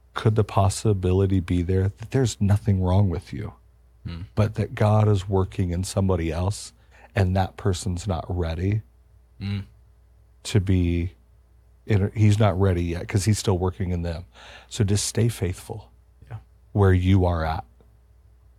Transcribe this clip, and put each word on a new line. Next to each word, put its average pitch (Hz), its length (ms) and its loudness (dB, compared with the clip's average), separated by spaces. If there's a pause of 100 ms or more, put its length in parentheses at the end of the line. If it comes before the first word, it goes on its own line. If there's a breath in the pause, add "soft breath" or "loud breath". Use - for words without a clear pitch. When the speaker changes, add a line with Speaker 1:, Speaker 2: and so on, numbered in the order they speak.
(160)
Speaker 1:
could 113 200 0
the 110 80 2
possibility 95 960 0
be 90 220 -2
there 95 280 0
that - 220 -14
there's 127 300 0
nothing 98 400 2
wrong 95 280 2
with - 220 -8
you, - 220 -10 (520)
Speaker 2:
Hmm. 85 160 -12 (120)
Speaker 1:
but 107 220 0
that - 180 -4
God 107 340 2
is 101 220 0
working 95 400 0
in 87 140 -2
somebody 92 480 -2
else 90 420 -4 (420 loud breath)
and 92 200 2
that 95 200 0
person's 90 520 -4
not 82 200 -4
ready 90 540 -2 (580)
Speaker 2:
Hmm. 101 200 -6 (840)
Speaker 1:
to - 160 2
be, 90 540 2 (720)
in, 101 300 2
he's 107 240 4
not 98 200 2
ready 92 240 2
yet 85 240 -6
'cause 101 180 0
he's 107 120 2
still 95 220 0
working 90 320 -4
in 87 100 -2
them. 85 240 -6 (440 loud breath)
So - 140 0
just 101 220 0
stay 117 240 0
faithful - 600 -8 (360)
Speaker 2:
Yeah. 113 100 -14 (340)
Speaker 1:
where 98 220 4
you 92 320 4
are 85 200 0
at, 80 180 -4 (960)